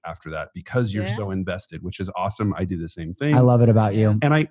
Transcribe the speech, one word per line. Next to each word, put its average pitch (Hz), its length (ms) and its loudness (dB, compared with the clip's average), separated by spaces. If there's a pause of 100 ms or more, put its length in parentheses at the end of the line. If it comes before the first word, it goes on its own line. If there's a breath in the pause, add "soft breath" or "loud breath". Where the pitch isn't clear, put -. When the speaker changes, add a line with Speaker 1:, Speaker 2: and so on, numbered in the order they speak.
Speaker 1:
after 80 260 -12
that 78 240 -8
because 107 380 -4
you're 104 100 -2
Speaker 2:
Yeah. 110 140 -4
Speaker 1:
so 101 140 -6
invested, 90 520 -6
which 90 160 -10
is 95 160 -6
awesome. 98 420 -2
I 92 60 -2
do 90 140 -4
the 82 100 -8
same 82 260 -10
thing. 147 220 0
Speaker 3:
I 127 60 8
love 123 200 6
it 117 60 6
about 107 280 4
you. 107 260 4
Speaker 1:
And 147 120 4
I, 156 180 2